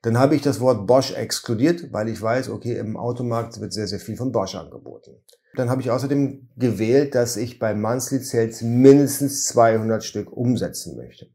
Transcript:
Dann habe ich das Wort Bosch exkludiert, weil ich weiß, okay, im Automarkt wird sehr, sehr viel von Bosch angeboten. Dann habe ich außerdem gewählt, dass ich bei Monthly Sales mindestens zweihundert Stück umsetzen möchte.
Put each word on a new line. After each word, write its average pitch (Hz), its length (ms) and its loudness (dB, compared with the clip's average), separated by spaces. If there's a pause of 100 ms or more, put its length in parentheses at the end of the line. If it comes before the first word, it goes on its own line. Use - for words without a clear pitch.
Dann 113 140 0
habe 143 200 6
ich 139 60 -2
das 120 180 -2
Wort 120 260 2
Bosch 127 260 4
exkludiert, 123 800 -2
weil 110 160 -4
ich 98 140 -8
weiß, 117 280 -2
okay, 113 280 -6
im 110 180 -8
Automarkt 117 640 -6
wird 101 120 -8
sehr, 104 160 -6
sehr 98 100 -8
viel - 180 -10
von 127 140 -6
Bosch 101 240 -4
angeboten. - 640 -18 (400)
Dann 123 140 -2
habe 131 120 -2
ich 120 80 -4
außerdem 139 680 -2
gewählt, 123 600 2
dass 120 200 0
ich 117 220 -8
bei 107 160 -2
Monthly 123 460 -4
Sales 113 420 -4
mindestens 135 840 6
zweihundert 110 580 2
Stück - 260 -8
umsetzen 92 680 -4
möchte. 58 380 -18